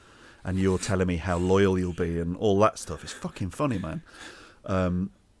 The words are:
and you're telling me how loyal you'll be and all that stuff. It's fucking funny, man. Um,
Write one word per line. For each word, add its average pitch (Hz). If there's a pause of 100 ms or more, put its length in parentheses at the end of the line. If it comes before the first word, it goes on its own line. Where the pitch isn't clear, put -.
(420)
and 92
you're 95
telling 92
me 87
how 85
loyal 95
you'll 90
be 85
and 85
all 101
that 107
stuff. -
It's -
fucking -
funny, 131
man. 85 (640)
Um, 92 (280)